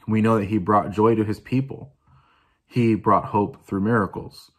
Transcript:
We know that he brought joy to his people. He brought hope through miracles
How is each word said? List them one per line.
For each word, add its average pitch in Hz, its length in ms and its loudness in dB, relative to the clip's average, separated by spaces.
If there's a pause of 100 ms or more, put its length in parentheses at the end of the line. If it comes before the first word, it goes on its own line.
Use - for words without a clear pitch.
We 110 140 0
know 113 180 4
that 98 100 -4
he 107 80 0
brought 101 340 0
joy 107 240 4
to 107 80 0
his 104 160 -4
people. 135 540 -6 (720)
He 113 280 0
brought 98 300 2
hope - 400 -4
through 98 160 -4
miracles - 760 -4